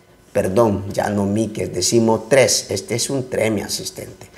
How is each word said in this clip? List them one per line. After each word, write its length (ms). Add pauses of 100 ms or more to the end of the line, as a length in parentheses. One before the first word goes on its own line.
(340)
perdón, 580
ya 180
no 160
miques, 460
decimos 560
tres. 440
Este 240
es 160
un 180
tres, 220
mi 100
asistente. 760